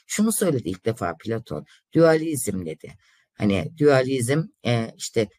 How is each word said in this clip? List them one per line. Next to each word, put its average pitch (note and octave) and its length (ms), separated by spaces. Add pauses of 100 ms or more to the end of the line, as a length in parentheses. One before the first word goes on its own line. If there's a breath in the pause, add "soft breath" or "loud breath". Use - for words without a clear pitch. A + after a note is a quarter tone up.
şunu G#3+ 260
söyledi D#3 360
ilk F#2+ 160
defa F#2 400
Platon, G#2+ 400 (300 soft breath)
"Dualizm." D#3 720
dedi. - 280 (400 soft breath)
Hani F#2+ 440
dualizm, C3+ 640 (240)
e, A2+ 300
işte - 320 (100)